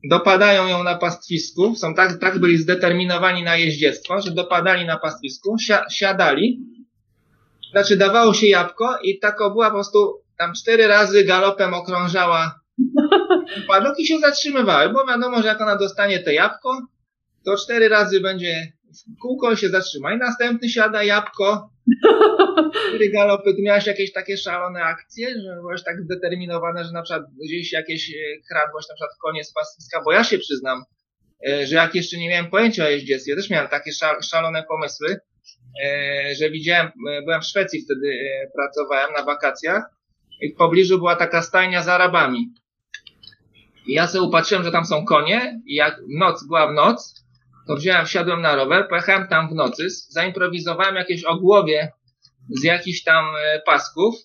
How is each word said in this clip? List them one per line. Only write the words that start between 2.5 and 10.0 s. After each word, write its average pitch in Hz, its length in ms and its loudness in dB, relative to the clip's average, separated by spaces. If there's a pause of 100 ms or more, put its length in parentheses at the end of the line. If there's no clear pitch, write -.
zdeterminowani 180 840 0
na 170 140 0
jeździectwo, 156 640 0
że 202 100 -6
dopadali 180 560 0
na 160 120 -4
pastwisku, 156 600 -6
si-, 208 400 0
siadali, 185 600 2 (1120)
znaczy 202 240 4
dawało 208 380 6
się 220 120 4
jabłko 202 560 2
i 190 160 -2
ta 208 140 0
kobyła 214 340 0
po 214 80 2
prostu 202 480 2 (160)